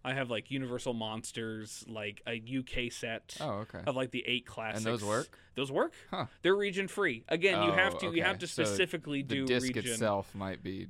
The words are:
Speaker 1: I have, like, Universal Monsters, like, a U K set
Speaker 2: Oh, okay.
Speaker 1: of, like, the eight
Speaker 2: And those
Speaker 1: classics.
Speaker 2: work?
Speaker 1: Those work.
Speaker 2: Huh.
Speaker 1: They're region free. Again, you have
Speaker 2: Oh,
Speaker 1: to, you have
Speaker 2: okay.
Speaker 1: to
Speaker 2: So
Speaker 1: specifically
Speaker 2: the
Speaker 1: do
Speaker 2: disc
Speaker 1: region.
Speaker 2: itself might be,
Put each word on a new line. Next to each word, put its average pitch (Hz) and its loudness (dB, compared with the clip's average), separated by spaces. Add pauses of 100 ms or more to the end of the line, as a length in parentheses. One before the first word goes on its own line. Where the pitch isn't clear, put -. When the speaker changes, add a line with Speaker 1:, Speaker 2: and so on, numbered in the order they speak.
Speaker 1:
I 127 0
have, 135 0
like, 107 -2
Universal 127 -2
Monsters, 110 -6
like, 104 -6
a 117 -2
U 120 -4
K 123 -2
set - -6
Speaker 2:
Oh, 110 -2
okay. 101 -8
Speaker 1:
of, 135 0
like, 131 0
the 123 -2
eight 123 0 (100)
Speaker 2:
And 110 -4
those 113 0
Speaker 1:
classics. - -2
Speaker 2:
work? 107 0 (160)
Speaker 1:
Those 135 -2
work. 240 2 (160)
Speaker 2:
Huh. 170 -2 (160)
Speaker 1:
They're 185 6
region 196 0
free. 156 0
Again, 185 4
you 202 6
have 190 6
Speaker 2:
Oh, - -4
Speaker 1:
to, - 0
you - 4
have 190 4
Speaker 2:
okay. - -10
Speaker 1:
to 175 -4
Speaker 2:
So - 0
Speaker 1:
specifically 160 2
Speaker 2:
the 139 -2
Speaker 1:
do 135 2
Speaker 2:
disc 127 4
Speaker 1:
region. 120 0
Speaker 2:
itself 110 2
might 95 -6
be, 95 -6